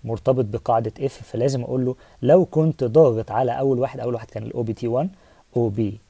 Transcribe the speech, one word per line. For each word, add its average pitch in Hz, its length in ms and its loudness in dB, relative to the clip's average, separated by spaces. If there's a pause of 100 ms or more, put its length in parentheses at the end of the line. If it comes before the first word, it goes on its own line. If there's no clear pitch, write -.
مرتبط 120 400 0
بقاعده 113 560 -2
اف، 135 220 -6
فلازم 127 400 -2
اقول 127 240 -2
له 127 100 -4 (260)
لو 156 220 6
كنت 156 400 0
ضاغط 120 460 4
على 123 280 0
اول 135 200 0
واحد، 131 220 -4
اول 120 140 -4
واحد 113 160 -10
كان 110 120 -10
الاو 113 200 -8
بي 110 100 -4
تي 117 160 -6
وان، 139 220 0 (460)
او 117 120 2
بي 104 300 -2 (120)